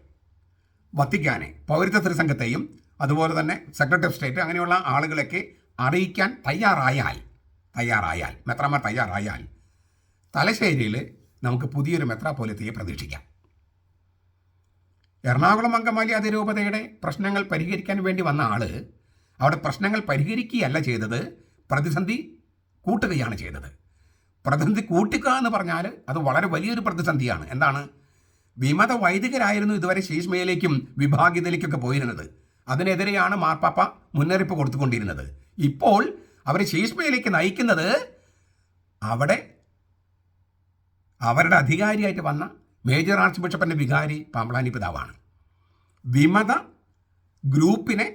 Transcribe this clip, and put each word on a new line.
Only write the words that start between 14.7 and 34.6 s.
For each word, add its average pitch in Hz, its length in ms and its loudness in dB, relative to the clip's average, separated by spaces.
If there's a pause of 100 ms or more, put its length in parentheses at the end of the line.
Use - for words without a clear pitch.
എറണാകുളം 196 520 4
അങ്കമാലി 220 360 0
അതിരൂപതയുടെ 214 680 0 (240)
പ്രശ്നങ്ങൾ 196 400 -2
പരിഹരിക്കാൻ 185 600 -2
വേണ്ടി 185 180 0
വന്ന 147 200 0
ആള് 110 280 0 (720)
അവിടെ 147 160 4
പ്രശ്നങ്ങൾ 175 440 -2
പരിഹരിക്കുകയല്ല 147 800 0
ചെയ്തത്, 117 400 -2 (500)
പ്രതിസന്ധി 170 480 0 (680)
കൂട്ടുകയാണ് 170 500 0
ചെയ്തത്. 69 340 -10 (760)
പ്രതിസന്ധി 156 360 2
കൂട്ടുക 190 480 0
എന്ന് 254 200 2
പറഞ്ഞാൽ 175 360 -2 (240)
അത് 143 80 -2
വളരെ 160 300 2
വലിയൊരു 202 340 -2
പ്രതിസന്ധിയാണ്. 139 680 -2
എന്താണ്? 139 320 0 (760)
വിമത 156 340 2
വൈദികരായിരുന്നു 208 840 0
ഇതുവരെ 185 280 0
ശീഷ്മയിലേക്കും 175 960 -2
വിഭാഗീയതയിലേക്കൊക്കെ 156 800 2
പോയിരുന്നത്. 123 480 -2 (420)
അതിനെതിരെയാണ് 185 680 2
മാർപ്പാപ്പ 160 460 2 (340)
മുന്നറിയിപ്പ് 180 400 2
കൊടുത്തുകൊണ്ടിരുന്നത്. 120 720 0 (320)